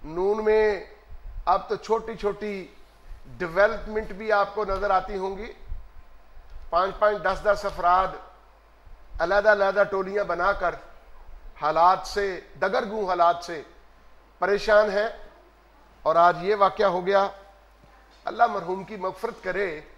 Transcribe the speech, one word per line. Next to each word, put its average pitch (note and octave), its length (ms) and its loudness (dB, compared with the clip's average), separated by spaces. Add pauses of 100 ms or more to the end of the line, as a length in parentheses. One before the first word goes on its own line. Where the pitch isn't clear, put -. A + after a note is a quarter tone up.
नून F#3+ 400 -2
में G#3+ 440 2 (600)
अब F#3+ 200 2
तो G#3 80 -4
छोटी A3 380 -4
छोटी G#3 380 -4 (840)
development G#3 760 0
भी G#3+ 180 -8
आपको G3+ 340 0
नज़र G3 280 -2
आती F#3 240 0
होंगी। F#3+ 300 -8 (1300)
पाँच F#3 220 2
पाँच, G#3 220 2
दस F#3 260 -2
दस G3+ 240 2
अफराद F3+ 520 2 (1000)
अलहदा G3+ 300 4
अलहदा G3+ 340 4
टोलियाँ G3 420 -2
बनाकर F3 500 -2 (800)
हालात D#3+ 500 4
से, G3 520 -6
दगरगू G#3 480 -2
हालात F3 360 4
से D#3+ 220 -10 (760)
परेशान G#3 500 4
हैं। G#3 200 -2 (920)
और D#3 120 2
आज E3+ 280 6
ये G3+ 100 0
वाक़या G3+ 340 2
हो F3+ 140 0
गया, G3 200 2 (1040)
अल्लाह A3+ 220 2
मरहूम F#3+ 360 -6
की G#3 120 -14
मगफरत F#3 480 -8
करे। F3+ 400 -6 (140)